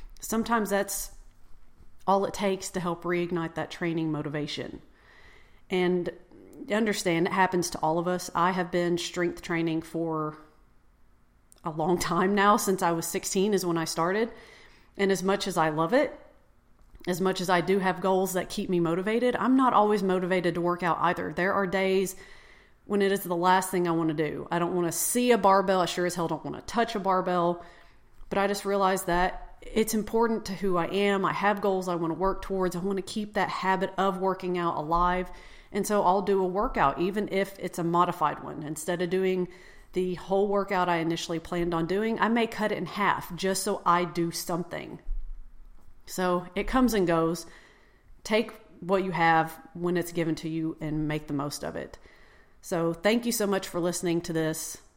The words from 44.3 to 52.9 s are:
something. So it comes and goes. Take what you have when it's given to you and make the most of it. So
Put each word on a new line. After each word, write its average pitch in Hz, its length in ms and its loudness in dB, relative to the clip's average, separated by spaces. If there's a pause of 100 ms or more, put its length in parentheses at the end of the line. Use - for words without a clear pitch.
something. - 720 -6 (1040)
So 180 480 0
it 202 120 -2
comes 247 280 2
and 190 120 2
goes. 165 400 0 (760)
Take 220 300 0 (280)
what 185 240 0
you 190 80 -4
have 165 460 4 (140)
when 175 240 0
it's 170 160 -2
given 165 240 0
to 160 120 -8
you 160 320 -4
and 151 280 -2
make 151 180 -4
the 147 60 -6
most 143 320 -4
of - 120 -6
it. - 220 -10 (640)
So 170 320 -2